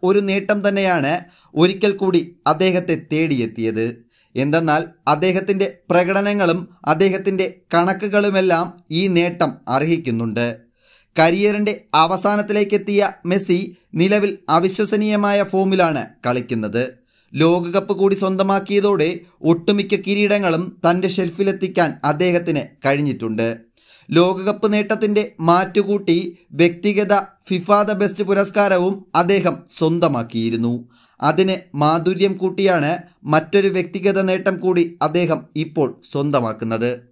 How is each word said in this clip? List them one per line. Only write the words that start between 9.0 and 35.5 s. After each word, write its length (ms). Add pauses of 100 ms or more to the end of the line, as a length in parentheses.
ഈ 20 (140)
നേട്ടം 360 (240)
അർഹിക്കുന്നുണ്ട്. 680 (720)
കരിയറിൻ്റെ 560 (280)
അവസാനത്തിലേക്കെത്തിയ 1080 (220)
മെസ്സി 260 (420)
നിലവിൽ 320 (240)
അവിശ്വസനീയമായ 800 (160)
ഫോമിലാണ് 500 (220)
കളിക്കുന്നത്. 580 (480)
ലോകകപ്പ് 680
കൂടി 200
സ്വന്തമാക്കിയതോടെ 880 (420)
ഒട്ടുമിക്ക 440 (100)
കിരീടങ്ങളും 580 (220)
തൻ്റെ 300
ഷെൽഫിലെത്തിക്കാൻ 760 (200)
അദ്ദേഹത്തിന് 520 (220)
കഴിഞ്ഞിട്ടുണ്ട്. 640 (600)
ലോകകപ്പ് 680
നേട്ടത്തിൻ്റെ 500 (240)
മാറ്റുകൂട്ടി 680 (440)
വ്യക്തിഗത 540 (340)
ഫിഫ 220 (180)
ദ 140
ബെസ്റ്റ് 260
പുരസ്കാരവും 680 (280)
അദ്ദേഹം 340 (220)
സ്വന്തമാക്കിയിരുന്നു. 960 (460)
അതിന് 360 (260)
മാധുര്യം 580
കൂട്ടിയാണ് 520 (420)
മറ്റൊരു 420
വ്യക്തിഗത 420 (120)
നേട്ടം 340
കൂടി 220 (220)
അദ്ദേഹം 340 (220)